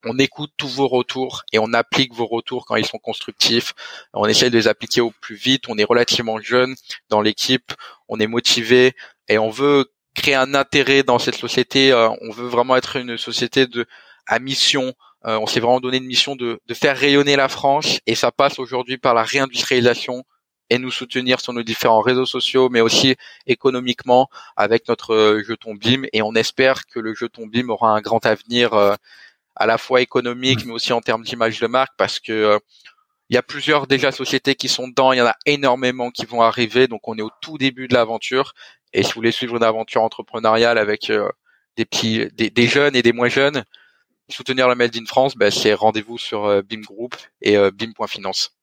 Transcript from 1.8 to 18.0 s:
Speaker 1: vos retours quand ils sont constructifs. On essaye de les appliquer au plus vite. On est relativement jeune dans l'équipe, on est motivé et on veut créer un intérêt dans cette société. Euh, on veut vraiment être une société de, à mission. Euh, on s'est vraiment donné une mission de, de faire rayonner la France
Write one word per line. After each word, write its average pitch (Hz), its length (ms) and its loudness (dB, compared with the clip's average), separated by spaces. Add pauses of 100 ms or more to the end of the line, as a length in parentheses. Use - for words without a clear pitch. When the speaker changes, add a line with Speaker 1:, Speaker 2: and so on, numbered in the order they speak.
Speaker 1:
vos 113 140 -4
retours 117 400 -8
quand 113 80 -4
ils 110 120 0
sont - 120 -10
constructifs. - 720 -2 (400)
On 101 140 0
essaye 113 240 4
de 117 80 4
les 110 80 4
appliquer 113 340 0
au 117 200 0
plus 110 160 -16
vite. 131 320 -2
On 107 100 -6
est 104 60 4
relativement 117 560 0
jeune 127 340 0 (340)
dans 107 120 2
l'équipe, 110 520 -2 (360)
on 113 100 -8
est 107 80 2
motivé 120 680 2 (320)
et 107 100 4
on 110 120 0
veut 135 420 2 (240)
créer 143 180 0
un 135 200 0
intérêt 139 500 2
dans 120 160 2
cette - 160 -4
société. 131 560 2
Euh, 113 160 4 (140)
on 113 100 -12
veut 120 160 -12
vraiment 123 260 0
être 127 220 -2
une 123 200 -8
société 123 520 -2
de, 120 180 -6 (400)
à 117 140 0
mission. 135 520 -2 (340)
Euh, 113 100 -2
on 107 100 -2
s'est - 140 -2
vraiment 120 200 2
donné 127 180 -4
une 131 80 -6
mission 131 280 -2
de, 120 320 -8
de - 60 -10
faire 139 240 0
rayonner 143 400 2
la 135 140 2
France 139 560 -2